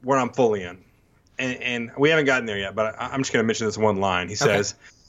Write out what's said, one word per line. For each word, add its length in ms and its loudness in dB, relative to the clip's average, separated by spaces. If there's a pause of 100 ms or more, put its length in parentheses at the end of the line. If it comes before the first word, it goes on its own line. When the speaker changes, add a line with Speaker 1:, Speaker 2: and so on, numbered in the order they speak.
Speaker 1:
where 160 2
I'm 120 0
fully 320 2
in. 220 -12 (540)
And, 240 -6
and 340 -4
we 140 4
haven't 160 4
gotten 200 2
there 120 -4
yet, 160 -6
but 260 0
I, 80 -6
I'm 120 -6
just 120 -4
gonna 100 2
mention 240 0
this 120 -4
one 180 4
line. 320 0
He 60 -8
Speaker 2:
Okay. 100 -2
Speaker 1:
says, 300 2 (340)